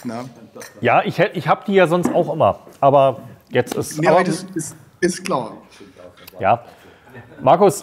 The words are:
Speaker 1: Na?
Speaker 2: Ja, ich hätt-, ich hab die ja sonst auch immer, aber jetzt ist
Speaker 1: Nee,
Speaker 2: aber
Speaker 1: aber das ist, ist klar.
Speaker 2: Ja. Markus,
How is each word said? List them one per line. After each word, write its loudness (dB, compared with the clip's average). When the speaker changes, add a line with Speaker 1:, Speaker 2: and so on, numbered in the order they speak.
Speaker 1:
Na? -12
Speaker 2:
Ja, 2
ich -8
hätt-, 0
ich -8
hab 0
die -4
ja 6
sonst 0
auch -2
immer, 0
aber 2
jetzt -2
ist -8
Speaker 1:
Nee, 0
Speaker 2:
aber 4
Speaker 1:
aber 2
das -4
ist, -10
ist -4
klar. -6
Speaker 2:
Ja. 2
Markus, 2